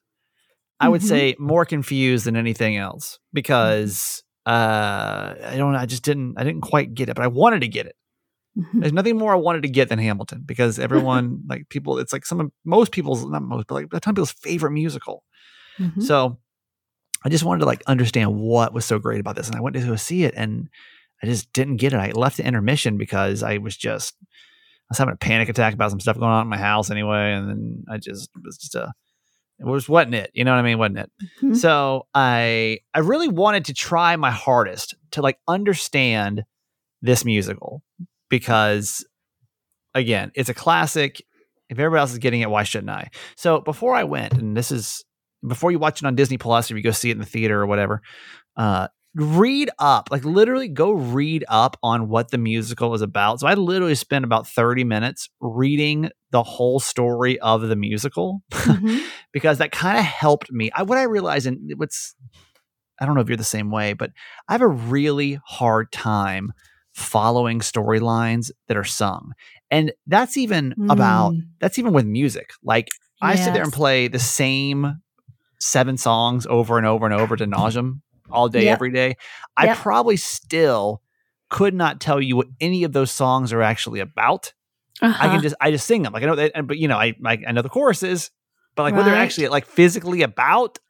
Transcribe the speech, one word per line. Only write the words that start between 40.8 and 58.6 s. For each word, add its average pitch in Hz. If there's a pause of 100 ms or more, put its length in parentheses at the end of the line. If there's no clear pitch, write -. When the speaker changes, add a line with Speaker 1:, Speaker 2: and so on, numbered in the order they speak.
Speaker 1:
If 113
everybody 156
else 131
is 120
getting 117
it, 107
why 107
shouldn't 104
I? 101 (280)
So 160
before 240
I 151
went, 135
and 110
this 120
is - (420)
before 160
you 170
watch 151
it 147
on 127
Disney 131
Plus 117
or 110
you 107
go 113
see 120
it 113
in 107
the 107
theater 107
or 101
whatever, 101 (560)
uh, 101 (280)
read 214
up, 135
like, 135
literally 226
go 160
read 147
up 113
on 117
what 113
the 131
musical 113
is 107
about. 104
So 139
I 170
literally 180
spent 135
about 113
thirty 123
minutes 117 (100)
reading 147 (220)
the 120
whole 123
story 123
of 110
the 110
musical 135
<laughs> -
Speaker 2:
Mm-hmm. 220 (360)